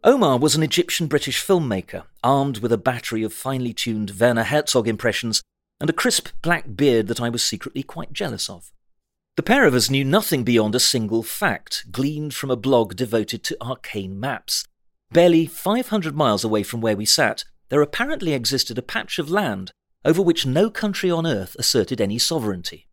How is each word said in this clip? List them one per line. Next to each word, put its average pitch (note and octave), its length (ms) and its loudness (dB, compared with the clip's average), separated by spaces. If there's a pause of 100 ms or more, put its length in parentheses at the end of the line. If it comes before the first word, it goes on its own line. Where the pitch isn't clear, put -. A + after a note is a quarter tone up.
Omar G3 340 6
was C#3+ 160 4
an D#3 80 2
Egyptian-British D#3 800 0
filmmaker, A#2 600 -2 (180)
armed C#3 360 2
with A2 140 0
a A2 60 2
battery A#2+ 460 -2
of G#2 80 -4
finely B2+ 400 -4
tuned G#2+ 460 -4
Werner A#2 260 4
Herzog B2+ 420 0
impressions A2+ 560 -2 (380)
and D3+ 100 0
a - 20 -4
crisp - 360 0 (120)
black D3+ 360 -2
beard A2+ 320 4
that A#2 120 -4
I A#2+ 80 -2
was A#2 140 -4
secretly C3+ 400 -6
quite - 300 -12
jealous C3+ 360 -6
of. F2+ 220 -18 (640)
The - 80 -2
pair B3+ 220 4
of C3+ 100 6
us B2 160 2
knew C3+ 140 2
nothing D3 400 2
beyond A2 320 4
a A#2+ 40 2
single A2+ 440 0
fact, - 640 -6
gleaned D3 420 -4
from - 160 -8
a C#3 80 0
blog A2+ 380 2
devoted A2 480 -2
to - 180 -6
arcane G2+ 600 -10
maps. - 440 -6 (460)
Barely E3+ 360 6
five A3 420 -4
hundred D#3+ 260 -2
miles A#2 300 2
away G#2+ 180 2
from A2+ 180 -6
where A2 160 0
we G#2+ 80 -6
sat, - 380 2 (260)
there D3 140 2
apparently G3 520 -2
existed A#2+ 440 -2
a B2 40 -8
patch - 360 -6
of D3 100 -4
land G3+ 440 -2 (320)
over E3 180 4
which E3+ 240 2
no E3+ 240 2
country G3 400 -2
on E3 160 0
earth G2+ 320 -4
asserted A2+ 420 0
any G#2+ 200 0
sovereignty. G#2 720 -4